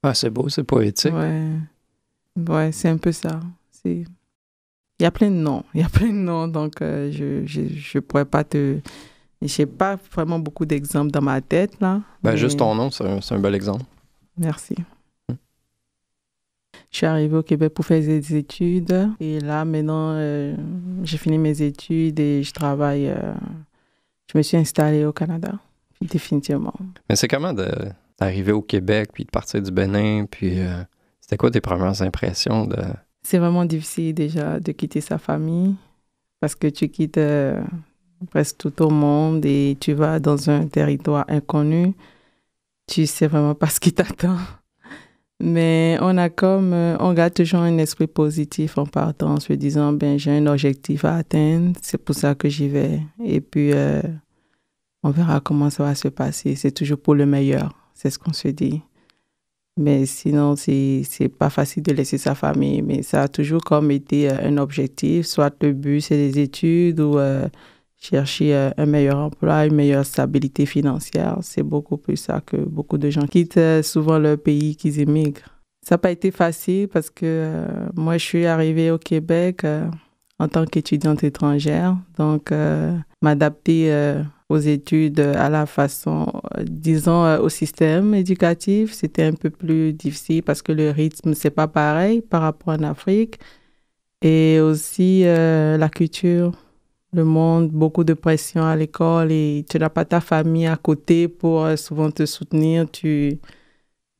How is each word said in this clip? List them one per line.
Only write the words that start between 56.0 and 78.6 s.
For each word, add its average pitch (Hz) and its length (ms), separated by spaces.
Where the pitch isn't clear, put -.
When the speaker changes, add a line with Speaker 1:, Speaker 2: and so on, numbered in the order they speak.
Speaker 2:
passer. 139 480
C'est 139 160
toujours 143 260
pour 151 160
le 143 100
meilleur, 139 480
c'est - 160
ce - 80
qu'on 156 160
se - 140
dit. 143 340
Mais 143 260
sinon, 147 520
c'est, 135 520
c'est 135 220
pas - 180
facile 143 360
de 151 80
laisser 139 260
sa 139 160
famille. 139 480
Mais - 200
ça 143 200
a 139 60
toujours 156 360
comme 151 260
été, 143 400
euh, 135 120
un 147 160
objectif. 143 680
Soit 147 380
le 147 100
but, 143 300
c'est 151 160
les 143 200
études 165 600
ou, 147 160
euh, 135 320
chercher, 143 580
euh, 139 240
un 151 80
meilleur 143 320
emploi, 151 480
une 151 80
meilleure 143 300
stabilité 139 640
financière. - 760
C'est - 200
beaucoup 147 360
plus - 180
ça - 280
que - 120
beaucoup 151 420
de 147 120
gens 147 160
quittent, 170 320
euh, 160 240
souvent 156 360
leur 151 200
pays, 151 380
qu'ils 147 240
émigrent. 147 600
Ça - 80
n'a 170 40
pas 180 120
été 180 200
facile 185 580
parce 160 200
que, - 160
euh, 160 420
moi, 165 240
je 165 60
suis 170 220
arrivée 160 440